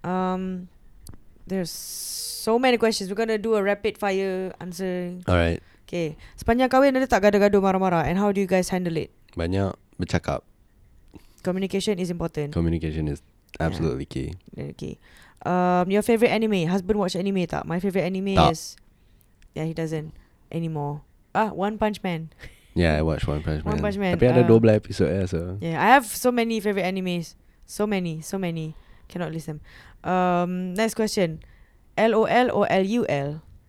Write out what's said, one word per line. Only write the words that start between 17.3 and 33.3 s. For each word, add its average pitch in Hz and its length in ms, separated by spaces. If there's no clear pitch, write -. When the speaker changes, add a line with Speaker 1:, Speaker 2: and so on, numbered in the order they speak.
Speaker 1:
tak? - 240
My 170 80
favourite 180 300
anime 190 260
Speaker 2:
Tak. 160 220
Speaker 1:
is, - 240
yeah, 156 140
he 160 100
doesn't 156 380
anymore. 151 540
Ah, 214 180
One 208 240
Punch 214 240
Man. 165 380
<laughs> - 100
Speaker 2:
Yeah, 80 240
I 78 80
watch 76 240
One 78 160
Punch 78 160
Speaker 1:
One 76 160
Speaker 2:
Man. 76 80
Speaker 1:
Punch 202 160
Man, 180 160
Speaker 2:
Tapi 120 160
ada 123 80
Speaker 1:
uh, 123 80
Speaker 2:
dua 113 80
belah 110 240
episode, 90 320
ya, 95 160
so. 90 320
Speaker 1:
Yeah, 165 160
I 202 160
have 254 160
so 247 240
many 226 240
favourite 196 320
animes. 180 480
So - 160
many, 180 400
so 196 160
many. 160 320
Cannot 175 160
list 160 160
them. 151 160
Um, 180 720
next 214 240
question. 180 480
L 220 160
O 220 80
L 240 240
or 208 240
L 190 80
U 220 240
L? 143 400